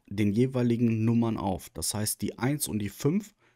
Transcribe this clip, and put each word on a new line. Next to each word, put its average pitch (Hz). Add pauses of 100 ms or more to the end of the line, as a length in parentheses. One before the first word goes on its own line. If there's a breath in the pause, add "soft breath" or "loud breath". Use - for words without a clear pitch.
den 104
jeweiligen 117
Nummern 117
auf. 92
Das -
heißt, 107
die -
eins 143
und 107
die 101
fünf 180 (220 soft breath)